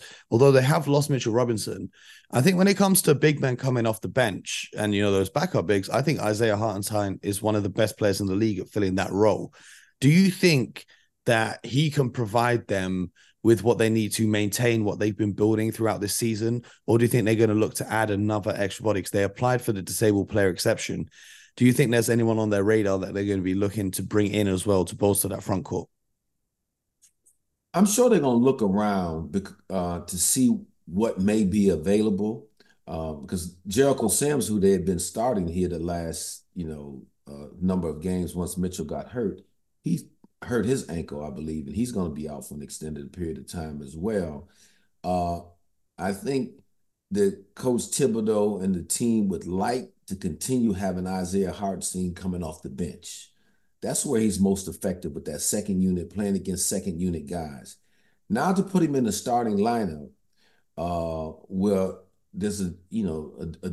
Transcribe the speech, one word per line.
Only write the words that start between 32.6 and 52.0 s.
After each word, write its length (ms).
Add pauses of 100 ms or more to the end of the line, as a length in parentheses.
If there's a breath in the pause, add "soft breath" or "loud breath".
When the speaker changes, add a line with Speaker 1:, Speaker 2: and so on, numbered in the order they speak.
Speaker 2:
uh, 260
because 420 (120)
Jericho 420
Sims, 400
who 100
they 120
had 120
been 160
starting 480
here 220
the 100
last, 640 (120)
you 100
know, 380 (220)
uh, 220 (140)
number 260
of 140
games 340
once 220
Mitchell 260
got 240
hurt, 340 (400)
he 280 (320)
hurt 240
his 240
ankle, 320
I 100
believe, 360
and 80
he's 160
gonna 200
be 180
out 180
for 60
an 80
extended 500
period 260
of 80
time 360
as 160
well. 500 (560 soft breath)
Uh, 380 (560)
I 160
think 380 (600)
that 440
Coach 360
Thibodeau 720
and 100
the 100
team 440
would 180
like 460 (160)
to 80
continue 560
having 360
Isaiah 440
Hartenstein 600